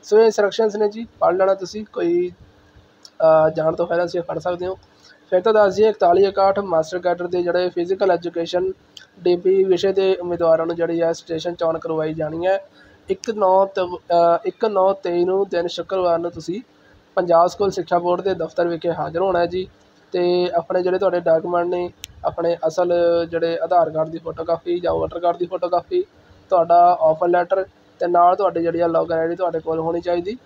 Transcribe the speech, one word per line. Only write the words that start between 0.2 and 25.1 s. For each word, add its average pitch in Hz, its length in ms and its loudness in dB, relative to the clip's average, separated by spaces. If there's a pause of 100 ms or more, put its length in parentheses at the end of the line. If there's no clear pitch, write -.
instructions 208 500 0
ਨੇ 208 140 0
ਜੀ, 220 180 -12 (120)
ਪੜ੍ਹ 175 180 2
ਲੈਣਾ 190 160 2
ਤੁਸੀਂ, 196 400 -8
ਕੋਈ, 175 380 -2 (880)
ਅ, 160 280 6
ਜਾਣ 160 260 -2
ਤੋਂ 170 120 -2
ਪਹਿਲਾਂ 175 180 0
ਤੁਸੀਂ 170 160 -4
ਪੜ੍ਹ 165 180 -8
ਸਕਦੇ 180 280 -6
ਹੋ। 190 80 -6 (540)
ਫਿਰ 185 120 2
ਤੋਂ 214 120 2
ਦੱਸ 202 220 4
ਦਈਏ, 214 140 4
ਇਕਤਾਲੀ 190 360 4
ਇਕਾਹਠ 196 340 2
master 175 400 -2
cadre 175 280 -2
ਦੇ 175 160 -2
ਜਿਹੜੇ 180 260 0
physical 190 420 -2
education 175 600 -2 (520)
D 175 120 2
P 190 280 2
ਵਿਸ਼ੇ 190 300 2
ਦੇ 190 220 2
ਉਮੀਦਵਾਰਾਂ 170 500 0
ਨੂੰ 170 100 -4
ਜਿਹੜੀ 170 260 -2
ਹੈ 165 120 0
station 165 400 -6
ਚੋਣ 165 260 -2
ਕਰਵਾਈ 160 340 -4
ਜਾਣੀ 160 340 -4
ਹੈ। 196 180 0 (440)
ਇੱਕ 196 220 -4
ਨੌ 196 340 4
ਤ-, 185 320 -4
ਅ, 170 480 2
ਇੱਕ 185 200 -4
ਨੌ 196 280 2
ਤੇਈ 175 320 0
ਨੂੰ 190 240 0
ਦਿਨ 170 180 -2
ਸ਼ੁੱਕਰਵਾਰ 175 520 -2
ਨੂੰ 170 120 -6
ਤੁਸੀਂ 170 300 -10 (540)
ਪੰਜਾਬ 175 320 4
ਸਕੂਲ 196 240 -2
ਸਿੱਖਿਆ 175 280 -2
ਬੋਰਡ 175 220 0
ਦੇ 190 120 -2
ਦਫ਼ਤਰ 170 340 -4
ਵਿਖੇ 170 240 -4
ਹਾਜ਼ਰ 160 280 -4
ਹੋਣਾ 185 200 0
ਹੈ 175 60 2
ਜੀ, 185 220 -6 (440)
ਤੇ 180 440 0
ਆਪਣੇ 180 280 -2
ਜਿਹੜੇ 185 160 -2
ਤੁਹਾਡੇ 180 200 0
document 175 480 0
ਨੇ, 180 220 -4 (360)
ਆਪਣੇ 170 320 -2 (100)
ਅਸਲ 175 260 0 (380)
ਜਿਹੜੇ 165 320 -2
ਆਧਾਰ 165 260 2
ਕਾਰਡ 156 200 -4
ਦੀ 165 80 -10
photocopy 165 640 -6
ਜਾਂ 170 140 -2
voter 160 260 -4